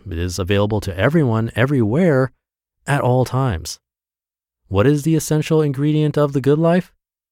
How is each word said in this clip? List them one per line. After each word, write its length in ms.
It 100
is 200
available 440
to 140
everyone, 580
everywhere, 760
at 140
all 240
times. 560
What 180
is 160
the 140
essential 440
ingredient 560
of 160
the 80
good 180
life? 340